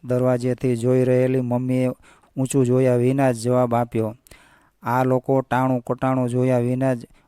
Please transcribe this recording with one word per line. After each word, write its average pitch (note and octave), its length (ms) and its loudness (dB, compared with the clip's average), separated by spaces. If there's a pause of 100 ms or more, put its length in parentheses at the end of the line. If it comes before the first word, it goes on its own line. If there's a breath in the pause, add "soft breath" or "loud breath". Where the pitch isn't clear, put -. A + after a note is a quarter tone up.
દરવાજેથી B2 720 0
જોઈ B2+ 280 2
રહેલી B2+ 380 2
મમ્મીએ B2+ 480 -2 (480 soft breath)
ઊંચું C3 280 0
જોયા B2+ 300 2
વિના C3 360 2
જ A#2 80 -4
જવાબ B2 360 0
આપ્યો, A#2 400 -2 (680 soft breath)
"આ B2 200 0
લોકો C3 380 0
ટાણું B2+ 400 0
કટાણું B2+ 480 -2
જોયા B2 300 0
વિના B2+ 340 -2
જ A#2+ 140 -8 (200 soft breath)